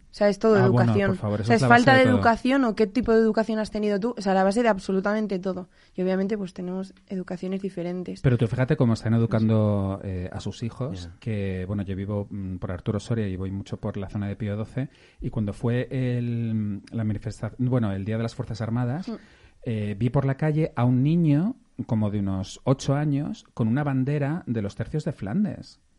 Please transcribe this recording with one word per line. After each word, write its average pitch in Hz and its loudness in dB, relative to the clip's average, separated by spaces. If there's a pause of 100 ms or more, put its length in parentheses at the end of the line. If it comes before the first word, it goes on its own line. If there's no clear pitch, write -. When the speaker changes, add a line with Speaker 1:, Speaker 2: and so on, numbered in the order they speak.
Speaker 1:
O - -20
sea, 208 2
es 196 2
todo 220 6
Speaker 2:
Ah, 190 6
bueno, 175 4
Speaker 1:
educación. 196 4
Speaker 2:
por 190 -2
favor, 104 -2
eso - -4
Speaker 1:
O - -4
sea, 226 6
Speaker 2:
es - -
Speaker 1:
es 214 2
Speaker 2:
la - 4
base 240 8
Speaker 1:
falta 262 8
Speaker 2:
de 262 8
Speaker 1:
de 262 8
Speaker 2:
todo. 254 6
Speaker 1:
educación 247 2
o 220 0
qué 220 4
tipo 226 0
de 226 6
educación 220 2
has 208 -4
tenido 208 0
tú. 233 -2
O - -8
sea, 190 2
la 190 4
base 196 2
de 233 4
absolutamente 196 0
todo. 180 -6 (260)
Y 190 -2
obviamente, 190 0
pues, 190 -8
tenemos 185 -8 (140)
educaciones 185 -6
diferentes. 180 -6
Speaker 2:
Pero 123 4
tú 113 2
fíjate 127 0
cómo 120 4
están 110 0
educando, 107 2
eh, 92 -6
a - -10
sus - -10
hijos, 113 -8
Speaker 3:
Ya. 85 -16
Speaker 2:
que, 98 -4
bueno, 101 -2
yo 95 -6
vivo, 101 -4
mm, 95 -6
por 98 -6
Arturo 101 -4
Soria 113 -2
y 92 -4
voy 95 -6
mucho 98 -6
por 104 -6
la 98 -6
zona 101 -4
de 101 -6
Pío 101 -4
doce, 113 -6 (280)
y 165 -8
cuando 101 -2
fue 123 -2
el, 117 -2
la 113 -4
manifestación, 107 -4
bueno, 117 2
el 95 -4
Día 110 -2
de 117 -2
las 117 -4
Fuerzas 117 -8
Armadas, 120 -4
Speaker 1:
Mm. 233 -8 (520)
Speaker 2:
eh, 104 -4
vi 123 0
por 135 2
la 135 0
calle 156 0
a 120 2
un 127 4
niño 160 2 (300)
como 107 0
de 104 -2
unos 95 -4
ocho 135 2
años 147 -2
con 117 0
una 127 2
bandera 135 0
de 113 -2
los 101 -4
tercios - -6
de 151 0
Flandes. 135 -4 (180)